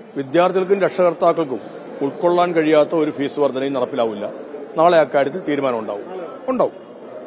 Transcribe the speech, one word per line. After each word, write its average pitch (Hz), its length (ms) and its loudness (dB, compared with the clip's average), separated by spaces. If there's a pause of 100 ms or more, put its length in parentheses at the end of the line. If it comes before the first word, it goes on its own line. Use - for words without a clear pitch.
(160)
വിദ്യാർത്ഥികൾക്കും 180 640 2
രക്ഷകർത്താക്കൾക്കും 165 800 2 (420)
ഉൾക്കൊള്ളാൻ 175 500 0
കഴിയാത്ത 156 420 4
ഒരു 151 160 2
ഫീസ് 139 300 -4
വർധനയും 135 320 0
നടപ്പിലാവില്ല. 117 580 -2 (460)
നാളെ 165 220 6
അക്കാര്യത്തിൽ 147 500 2
തീരുമാനം 139 300 0
ഉണ്ടാവും. 104 260 -8 (440)
ഉണ്ടാവും. 220 240 0 (540)